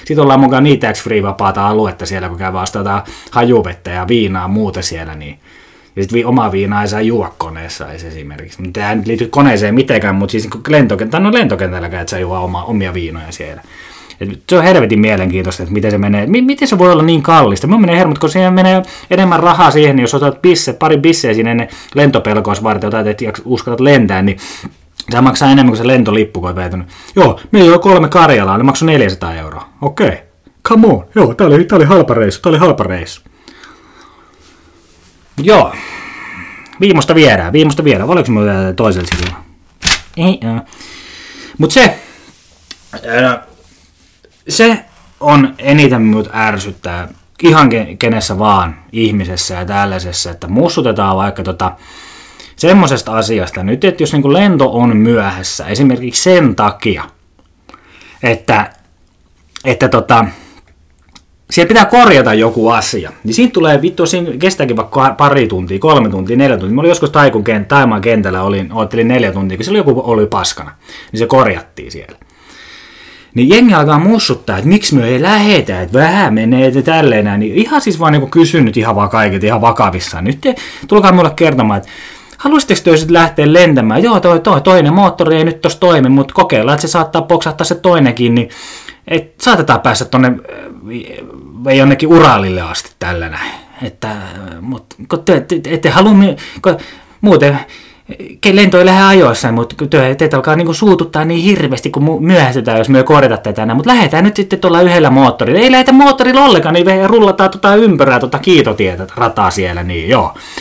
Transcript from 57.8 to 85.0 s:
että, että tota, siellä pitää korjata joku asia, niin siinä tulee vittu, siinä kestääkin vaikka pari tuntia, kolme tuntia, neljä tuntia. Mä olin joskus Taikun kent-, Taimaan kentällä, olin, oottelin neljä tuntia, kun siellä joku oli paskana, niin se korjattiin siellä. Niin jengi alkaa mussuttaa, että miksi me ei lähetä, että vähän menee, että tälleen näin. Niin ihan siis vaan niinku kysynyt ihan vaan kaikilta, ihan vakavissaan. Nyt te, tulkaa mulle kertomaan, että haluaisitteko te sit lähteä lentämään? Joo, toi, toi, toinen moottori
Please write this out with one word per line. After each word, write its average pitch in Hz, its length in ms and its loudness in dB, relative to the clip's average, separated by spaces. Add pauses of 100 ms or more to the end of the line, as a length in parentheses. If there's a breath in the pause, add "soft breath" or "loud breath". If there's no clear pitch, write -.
että, 113 480 -2 (920)
että 127 240 0
tota, 113 360 2 (1200 loud breath)
siellä 170 180 2
pitää 220 180 4
korjata 180 480 4
joku 113 360 0
asia, 107 420 -4 (120)
niin 110 100 -4
siinä 247 180 2
tulee 156 300 0
vittu, 170 240 -2
siinä 170 340 -4
kestääkin 151 380 -4
vaikka 139 400 -2
pari 139 300 2
tuntia, 95 320 -6
kolme 139 300 2
tuntia, 98 280 -4
neljä 131 200 2
tuntia. 95 180 -4
Mä 139 60 -2
olin 170 80 2
joskus 165 200 0
Taikun 135 340 2
kent-, 107 240 -4
Taimaan 123 340 0
kentällä, 95 420 -2
olin, 98 300 -4
oottelin 113 340 -2
neljä 120 240 0
tuntia, 95 260 -6
kun 110 60 -8
siellä 196 140 -2
joku 139 260 0
oli 110 220 0
paskana, 87 460 -6 (400 loud breath)
niin 107 80 -8
se 117 60 0
korjattiin 113 640 -2
siellä. - 260 -20 (1160 loud breath)
Niin 123 140 2
jengi 226 240 6
alkaa 151 260 2
mussuttaa, 170 580 0
että 117 120 -2
miksi 202 260 2
me 117 120 2
ei 127 140 0
lähetä, 190 600 0
että 95 180 -2
vähän 165 340 2
menee, 120 340 2
että 131 140 0
tälleen 135 440 2
näin. 101 140 -2
Niin 107 160 -4
ihan 233 260 0
siis 170 180 -2
vaan 160 120 2
niinku 139 160 0
kysynyt 147 500 2
ihan 110 180 -2
vaan 101 140 0
kaikilta, 104 360 0
ihan 110 160 0
vakavissaan. 95 640 -2
Nyt 135 180 -4
te, 262 140 -2 (320 loud breath)
tulkaa 202 240 4
mulle 175 240 4
kertomaan, 123 420 0
että - 120 -8 (480 loud breath)
haluaisitteko 285 460 0
te 165 140 4
sit 160 140 -2
lähteä 165 420 2
lentämään? 147 500 4
Joo, 226 160 2
toi, 170 200 2
toi, 170 220 2
toinen 170 320 4
moottori 175 440 2